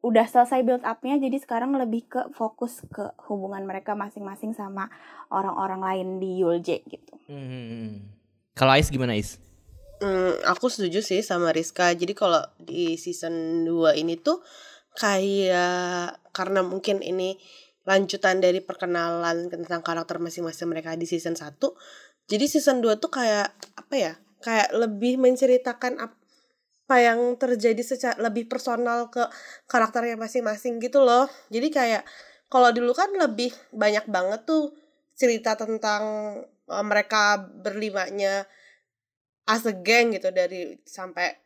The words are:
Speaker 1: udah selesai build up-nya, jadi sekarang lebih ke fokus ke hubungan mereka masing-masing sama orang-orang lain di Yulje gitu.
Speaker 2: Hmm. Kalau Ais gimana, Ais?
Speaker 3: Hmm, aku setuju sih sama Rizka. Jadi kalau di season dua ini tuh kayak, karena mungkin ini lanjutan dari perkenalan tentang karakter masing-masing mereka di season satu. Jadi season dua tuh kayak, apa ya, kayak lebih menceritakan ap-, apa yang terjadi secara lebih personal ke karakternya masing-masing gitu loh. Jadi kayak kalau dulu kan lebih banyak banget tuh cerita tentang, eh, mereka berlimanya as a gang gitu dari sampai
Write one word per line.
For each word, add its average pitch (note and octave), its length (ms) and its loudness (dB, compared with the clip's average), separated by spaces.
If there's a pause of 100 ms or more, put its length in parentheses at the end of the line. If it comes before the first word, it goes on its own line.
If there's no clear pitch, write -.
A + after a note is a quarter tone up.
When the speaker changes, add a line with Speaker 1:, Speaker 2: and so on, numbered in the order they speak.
Speaker 1:
udah A3+ 240 4
selesai B3 380 4
build B3 200 2
up-nya, C4 360 -2
jadi C4+ 200 0
sekarang B3 360 -4
lebih A#3 320 -2
ke B3 140 -6 (100)
fokus A#3+ 560 -8
ke - 180 -10 (220)
hubungan G3 360 -8
mereka G3 320 -8
masing-masing G3+ 580 -10
sama G3 360 -10 (400)
orang-orang F#3+ 540 -4
lain F#3+ 260 -2 (100)
di F#3+ 200 -6
Yulje E3+ 460 0
gitu. - 280 -20 (140)
Speaker 2:
Hmm. A#2 720 -12 (520)
Kalau C3 200 4
Ais D3 160 6
gimana, B2+ 240 0
Ais? G#2+ 240 -2 (600)
Speaker 3:
Hmm, F#3 340 0 (100)
aku F#3 260 2
setuju G3 320 -2
sih G3 200 -2
sama F3 300 0
Rizka. E3 420 2
Jadi F3 200 -2
kalau F3+ 280 4 (160)
di E3+ 400 -4
season E3+ 400 -8 (260)
dua E3 300 4
ini D#3+ 240 0
tuh D#4+ 240 0 (720)
kayak, F3+ 1200 0
karena F#3+ 320 -2
mungkin F#3+ 380 -2
ini F#3 360 -4 (460)
lanjutan F#3+ 560 2
dari F#3 220 4
perkenalan E3+ 880 -2
tentang E3+ 320 -6
karakter E3 360 -4
masing-masing E3 500 -8
mereka D#3+ 280 -6
di E3+ 100 -6
season E3 300 -4
satu. D3+ 400 -6 (500)
Jadi G#3+ 220 0
season C#4+ 320 2
dua A3+ 180 2
tuh C4+ 140 -4
kayak, G#3+ 380 0 (260)
apa - 200 -14
ya, F#3 180 0 (260)
kayak A3 340 0
lebih A3+ 460 0
menceritakan B3+ 800 2
ap-, A3+ 180 -12 (680)
apa C4 140 4
yang A#3 220 6 (160)
terjadi A#3 460 0
secara A#3+ 400 -4
lebih A3+ 260 -2
personal A#3+ 640 -2
ke A#3+ 180 -2 (380)
karakternya A#3 500 0
masing-masing A3+ 640 -4
gitu B3+ 220 2
loh. B3+ 260 8 (220)
Jadi A#3 200 -2
kayak A#3+ 340 2 (440)
kalau B3 240 6
dulu A#3+ 220 0
kan F#4 180 0
lebih B3 400 0 (200)
banyak G#3+ 360 0
banget G3+ 380 -2
tuh D4+ 260 0 (420)
cerita A3+ 420 2
tentang, G#3+ 480 -2 (640)
eh, G3+ 180 -6
mereka G#3 560 2
berlimanya G3 1080 -4 (960)
as A3+ 200 0
a A3 100 -2
gang A3+ 360 4
gitu F#3+ 200 -2
dari F3+ 500 -4
sampai F3+ 460 -8 (200)